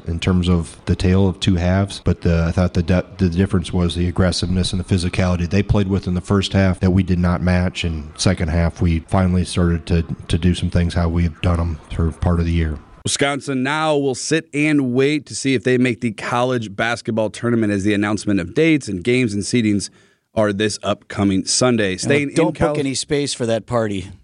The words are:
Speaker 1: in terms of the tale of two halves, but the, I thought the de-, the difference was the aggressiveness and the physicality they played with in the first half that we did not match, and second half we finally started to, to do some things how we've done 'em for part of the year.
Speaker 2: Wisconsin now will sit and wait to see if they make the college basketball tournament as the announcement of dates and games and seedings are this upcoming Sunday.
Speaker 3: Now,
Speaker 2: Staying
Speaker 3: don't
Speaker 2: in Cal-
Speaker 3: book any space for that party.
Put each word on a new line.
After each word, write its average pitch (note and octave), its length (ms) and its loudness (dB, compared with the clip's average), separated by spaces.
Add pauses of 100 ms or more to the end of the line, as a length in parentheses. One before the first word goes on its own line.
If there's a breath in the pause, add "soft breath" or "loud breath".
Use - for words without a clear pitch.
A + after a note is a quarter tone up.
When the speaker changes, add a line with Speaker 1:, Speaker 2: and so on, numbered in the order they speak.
Speaker 1:
in E2+ 120 -4
terms F2+ 300 2
of F2 380 0
the F#2 100 2
tale F#2+ 320 4
of F2+ 120 -2
two G2 140 2
halves, F#2 500 0
but F2 180 0
the, E2+ 240 2
I E2+ 40 0
thought F2+ 240 0
the F2+ 80 2
de-, F2 240 0 (100)
the F#2+ 140 2
difference F#2 420 0
was F2 220 0
the F2 140 -2
aggressiveness F2+ 640 0
and F2+ 120 -4
the - 100 0
physicality F2+ 540 0
they G2 140 2
played G2+ 260 2
with F#2+ 200 -2
in F2+ 60 -2
the F2+ 60 -2
first G2 320 0
half F#2+ 280 2
that F#2 100 2
we F#2+ 140 4
did F2 160 0
not F2 200 0
match, F2+ 440 0
and D#2 360 -6
second F2+ 280 0
half E2 340 0
we E2+ 180 2
finally F2+ 440 2
started E2+ 420 0
to, E2+ 160 2 (240)
to - 100 0
do F2 160 2
some F2 160 -2
things E2+ 260 0
how E2+ 140 0
we've E2+ 320 0
done F2 200 0
'em E2+ 160 -2 (180)
for E2 160 0
part F2 300 0
of E2+ 40 0
the E2 80 0
year. D#2 240 0 (280)
Speaker 2:
Wisconsin C#3 580 -2
now D#3 340 0
will C#3 200 0
sit - 360 -2
and C#3+ 400 2
wait C#3 340 0
to - 100 -14
see C3+ 180 0
if A#2+ 80 0
they B2+ 160 2
make B2 220 0
the A#2 120 -2
college A#2+ 600 -2
basketball A2 560 -2
tournament A2+ 420 0
as G2 120 -2
the G#2 100 2
announcement G#2 460 0
of F2 120 -6
dates D#3 360 2
and F#2 160 -6
games A#2+ 280 0
and G2+ 140 -4
seedings G#2+ 440 0 (440 soft breath)
are G#2 180 2
this G#2 300 -2
upcoming G2 640 -2
Sunday. A2+ 460 0
Speaker 3:
Now, F2+ 60 -6
Speaker 2:
Staying C#3 360 0
Speaker 3:
don't D#3+ 140 2
Speaker 2:
in - 60 -4
Cal- - 200 0
Speaker 3:
book D3+ 60 -2
any C3+ 140 -4
space C#3+ 380 -4
for B2 140 -4
that A2+ 200 0
party. G#2 440 -4 (140)